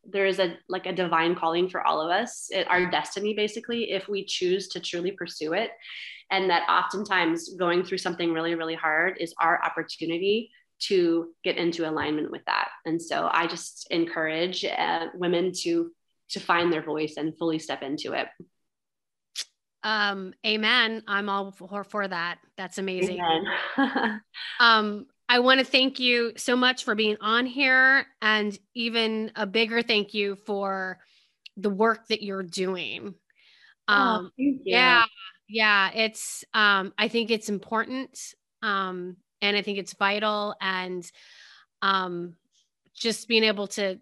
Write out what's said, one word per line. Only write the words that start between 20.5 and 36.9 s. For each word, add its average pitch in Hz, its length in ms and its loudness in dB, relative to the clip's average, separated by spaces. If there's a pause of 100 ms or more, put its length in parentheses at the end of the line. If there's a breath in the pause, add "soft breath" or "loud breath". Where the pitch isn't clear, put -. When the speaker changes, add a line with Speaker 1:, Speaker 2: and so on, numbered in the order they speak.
Speaker 2:
I'm 202 220 -2
all 196 240 -2
for, 196 320 -10
for 196 240 -4
that. 175 300 -4 (180)
That's 185 220 -10
amazing. 185 420 -2
Speaker 1:
Amen. 202 1040 0
<laughs> - 340 -10
Speaker 2:
Um, 214 460 4 (220)
I 247 120 6
wanna 254 240 6
thank 262 360 2
you 240 360 2
so - 180 0
much 247 300 2
for 226 100 0
being 214 260 0
on 226 260 2
here, 262 600 4 (160)
and 208 340 2 (180)
even 220 640 -2
a 214 100 -2
bigger 226 360 0
thank 214 320 0
you 202 220 -2
for 196 640 -4 (580 soft breath)
the 202 140 0
work 220 380 2
that 220 140 0
you're 196 200 -6
doing. 185 720 -6 (760 soft breath)
Speaker 1:
Oh, 208 60 4
Speaker 2:
Um, 190 420 2
Speaker 1:
thank 269 280 0
you. 190 80 0
Speaker 2:
yeah, 247 320 6 (440 loud breath)
yeah, 208 440 4
it's, - 520 -4 (100)
um, 202 440 4